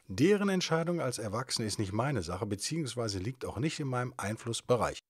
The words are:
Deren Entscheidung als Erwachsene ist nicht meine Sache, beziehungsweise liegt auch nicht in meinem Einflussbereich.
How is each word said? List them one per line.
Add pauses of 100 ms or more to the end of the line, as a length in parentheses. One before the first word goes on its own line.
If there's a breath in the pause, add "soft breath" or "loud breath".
Deren
Entscheidung
als
Erwachsene
ist
nicht
meine
Sache,
beziehungsweise
liegt
auch
nicht
in
meinem
Einflussbereich. (120)